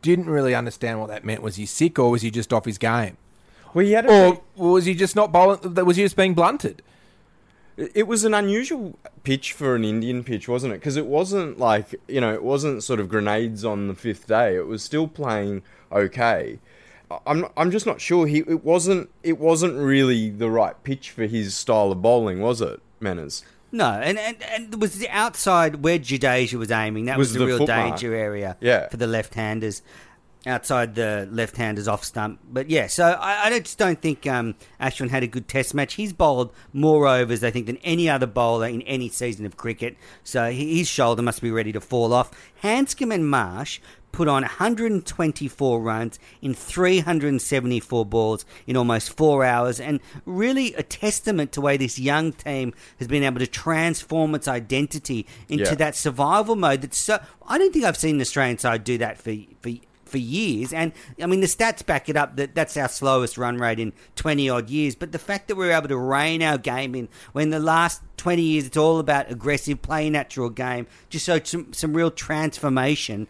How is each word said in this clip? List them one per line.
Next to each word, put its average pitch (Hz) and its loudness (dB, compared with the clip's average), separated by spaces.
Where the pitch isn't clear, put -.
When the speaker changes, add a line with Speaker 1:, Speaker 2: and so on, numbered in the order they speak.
Speaker 1:
didn't 175 4
really 139 2
understand 117 -4
what 107 -6
that 107 -12
meant. 107 -4
Was 101 -6
he 104 -8
sick, 160 0
or 120 6
was 117 2
he 113 -2
just 110 -4
off 110 2
his 110 -6
game? 117 -2
Speaker 2:
Well, 180 4
he 202 4
had 226 4
a - 4
Speaker 1:
Or 190 10
Speaker 2:
big 175 -10
Speaker 1:
was 180 4
he 185 0
just 180 0
not 208 4
bowling, 185 6
was 175 6
he 202 4
just 190 2
being 190 4
blunted? 175 0
Speaker 2:
It 208 0
was 214 0
an 220 4
unusual 214 -2
pitch 135 -2
for 135 0
an 113 0
Indian 113 -2
pitch, 117 -6
wasn't 123 -2
it? 95 -10
'Cause 139 -4
it 147 -4
wasn't 165 -2
like, 110 0
you 131 -2
know, 113 0
it 110 -4
wasn't 135 -2
sort 117 -2
of 95 -4
grenades 107 0
on 101 -2
the 95 -6
fifth - -8
day. 110 4
It 90 -2
was 107 -6
still 156 -2
playing 107 -4
okay. 101 0
I-, 82 -10
I'm, 156 0
I'm 165 2
just 208 -2
not - -4
sure. 170 2
He, 147 2
it 160 -2
wasn't, 175 2
it 165 0
wasn't 160 2
really 135 4
the 107 -2
right 113 2
pitch 135 -8
for 113 -4
his 107 -4
style 107 2
of 92 -2
bowling, 110 4
was 113 0
it, 64 -6
Manners? 87 -6
Speaker 3:
No, 196 2
and, 135 -2
and, 220 -8
and 220 -8
it 220 -6
was 196 0
the 214 -6
outside 175 2
where 170 4
Jadeja 127 0
was 113 -4
aiming. 110 -2
That 131 -2
Speaker 2:
Was 135 4
Speaker 3:
was 113 -4
the 123 -2
Speaker 2:
the 127 4
Speaker 3:
real 127 2
Speaker 2:
footmark. 113 2
Speaker 3:
danger 110 -4
area 104 -4
Speaker 2:
Yeah. 117 4
Speaker 3:
for - -10
the 117 -2
left-handers, 110 -4
outside 120 -2
the 107 -2
left-handers 110 -4
off 104 -2
stump. 107 -6
But 131 -4
yeah, 143 2
so 170 0
I, 196 2
I 240 2
just - -8
don't 185 2
think, 151 -4
um, 117 -2
Ashwin 131 -4
had 131 0
a - -4
good 120 -8
test 131 -2
match. 139 -2
He's 208 -6
bowled 135 2
more 147 6
overs, 123 2
I 120 2
think, 117 -4
than 120 -6
any 170 0
other 131 2
bowler 117 0
in 123 -6
any 127 -4
season 107 -6
of 95 -10
cricket. 117 -6
So 117 -2
he, 151 -2
his 170 0
shoulder 117 2
must 120 -2
be 117 -2
ready 110 -2
to 107 -6
fall 117 0
off. 123 2
Handscomb 240 0
and 165 0
Marsh 117 -2
put 165 0
on 135 2
a 123 -4
hundred 226 0
and 180 -2
twenty-four 139 -2
runs 113 -4
in 135 -4
three 180 2
hundred 156 0
and 135 0
seventy-four 123 -2
balls 110 0
in 127 -2
almost 120 0
four 147 4
hours, 123 2
and 139 -4
really 240 0
a - -6
testament 202 -2
to 143 -6
the 139 0
way 139 2
this 131 -4
young 143 0
team 131 -6
has 120 -8
been 139 0
able 123 0
to 127 0
transform 160 -2
its 147 -4
identity 127 -4
into 101 0
Speaker 2:
Yeah. 98 2
Speaker 3:
that 151 -2
survival 170 0
mode. 147 2
That's 139 -8
so, 214 0
I 269 0
don't 381 4
think 294 2
I've 175 2
seen 160 0
an 143 2
Australian 123 0
side 113 0
do 123 0
that 110 -4
for, 110 -8
for, 117 -10
for - -8
years. 127 -4
And, 165 -2
I 170 -4
mean, 185 2
the 190 2
stats 226 -2
back - -2
it 151 0
up 139 -2
that 139 -4
that's 156 -2
our 135 -2
slowest 131 0
run 123 -4
rate 117 0
in 113 -4
twenty 143 0
odd 120 -2
years. 147 -2
But 165 -12
the 160 -8
fact 196 -8
that 208 -4
we're 180 2
able 160 2
to 135 -2
rein 143 0
our 156 2
game 127 -6
in 120 -8
when 156 0
the 156 -2
last 160 2
twenty 175 0
years 151 0
it's 127 -4
all 160 4
about 143 0
aggressive, 135 -4
play 156 -2
natural 135 -2
game, 123 -6
just - -6
showed 165 2
some, 170 -8
some 156 -2
real 165 2
transformation 139 -2